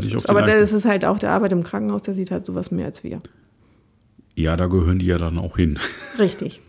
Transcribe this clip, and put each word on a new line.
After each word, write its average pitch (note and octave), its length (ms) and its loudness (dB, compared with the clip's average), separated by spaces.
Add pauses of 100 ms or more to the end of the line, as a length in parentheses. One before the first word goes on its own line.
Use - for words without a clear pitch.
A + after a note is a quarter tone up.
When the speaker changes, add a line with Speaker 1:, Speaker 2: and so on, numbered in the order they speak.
Speaker 1:
nicht G#2 80 -2
Speaker 2:
ist, - 40 -2
Speaker 1:
auf - 60 -4
die - 60 -2
Speaker 2:
aber G3+ 120 6
Speaker 1:
Leitung. G#3+ 200 4
Speaker 2:
das G#3 120 4
ist G#3 120 0
halt G3+ 200 2
auch G3+ 140 2
der G3+ 120 0
Arbeit F#3+ 200 2
im F3 120 0
Krankenhaus, G#3 400 -4
der G3 120 -6
sieht F#3 160 -4
halt F3+ 140 -6
sowas - 260 -6
mehr F3+ 140 -4
als - 180 -12
wir. - 160 -8 (1160)
Speaker 1:
Ja, D#2+ 200 0
da F2+ 120 0
gehören F2+ 320 4
die F2+ 60 0
ja F2+ 120 2
dann E2 200 -2
auch F2 200 -4
hin. D#2 200 2 (200)
<laughs> - 200 -14
Speaker 2:
Richtig, - 520 -2